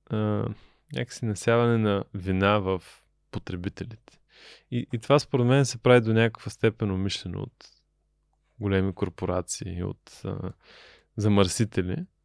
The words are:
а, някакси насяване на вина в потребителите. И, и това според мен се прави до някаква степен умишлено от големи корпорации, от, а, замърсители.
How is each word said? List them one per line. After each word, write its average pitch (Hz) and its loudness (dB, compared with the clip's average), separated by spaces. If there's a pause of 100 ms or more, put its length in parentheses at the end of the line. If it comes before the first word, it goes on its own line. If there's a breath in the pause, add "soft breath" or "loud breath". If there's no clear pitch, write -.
а, 107 -4 (760)
някакси 123 -8
насяване 117 2
на 104 0 (100)
вина 95 2
в 95 -2 (500)
потребителите. - -10 (520 soft breath)
И, 120 -4
и 120 -2
това 139 4
според 123 0
мен 131 4
се 117 -6
прави 123 6
до 110 2
някаква 113 0
степен 107 0
умишлено 95 -4
от - -12 (960)
големи 98 0
корпорации, 90 -6
от, - -12
а, 98 -8 (800 soft breath)
замърсители. 101 0 (200)